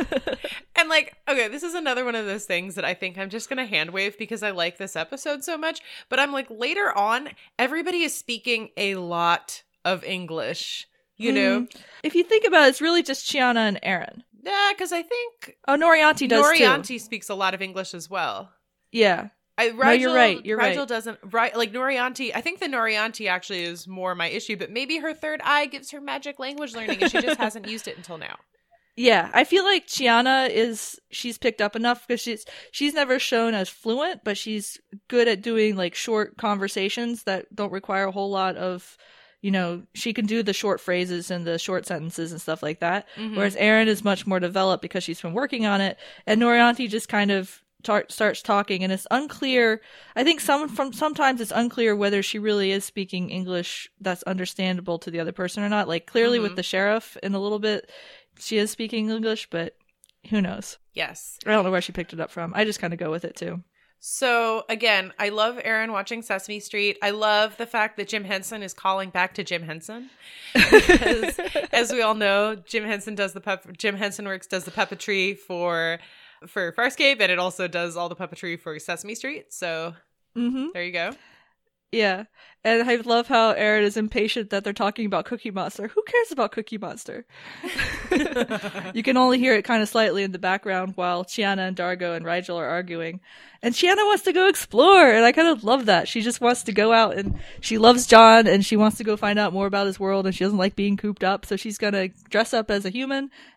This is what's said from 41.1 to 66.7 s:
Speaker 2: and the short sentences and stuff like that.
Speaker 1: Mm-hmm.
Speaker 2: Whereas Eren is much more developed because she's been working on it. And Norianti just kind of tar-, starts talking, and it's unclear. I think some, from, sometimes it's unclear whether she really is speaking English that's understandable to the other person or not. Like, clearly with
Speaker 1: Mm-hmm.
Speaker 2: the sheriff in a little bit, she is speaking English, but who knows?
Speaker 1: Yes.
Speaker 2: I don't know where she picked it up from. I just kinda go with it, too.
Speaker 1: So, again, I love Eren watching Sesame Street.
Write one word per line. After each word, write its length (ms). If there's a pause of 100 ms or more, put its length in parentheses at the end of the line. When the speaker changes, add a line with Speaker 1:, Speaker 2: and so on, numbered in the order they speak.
Speaker 2:
and 140
the 140
short 280
sentences 440
and 100
stuff 220
like 160
that. 280 (100)
Speaker 1:
Mm-hmm. 200
Speaker 2:
Whereas 180
Eren 320
is 160
much 240
more 120
developed 440
because 200
she's 180
been 120
working 340
on 140
it. 160 (280)
And 160
Norianti 480
just 180
kind 220
of 320 (220)
tar-, 260
starts 320
talking, 420
and 80
it's 200
unclear. 680 (360)
I 80
think 180
some, 260
from, 240
sometimes 480
it's 140
unclear 420
whether 280
she 160
really 320
is 120
speaking 460
English 580 (140)
that's 220
understandable 760
to 120
the 80
other 140
person 280
or 80
not. 180
Like, 200
clearly 320
with 140
Speaker 1:
Mm-hmm. 20
Speaker 2:
the 80
sheriff 580
in 140
a 40
little 200
bit, 320 (480)
she 180
is 140
speaking 400
English, 400
but 260 (540)
who 100
knows? 380 (160)
Speaker 1:
Yes. 500
Speaker 2:
I 60
don't 120
know 80
where 100
she 100
picked 220
it 60
up 120
from. 240
I 100
just 160
kinda 160
go 140
with 120
it, 120
too. 280 (360)
Speaker 1:
So, 720
again, 480
I 120
love 280
Eren 340
watching 300
Sesame 380
Street. 420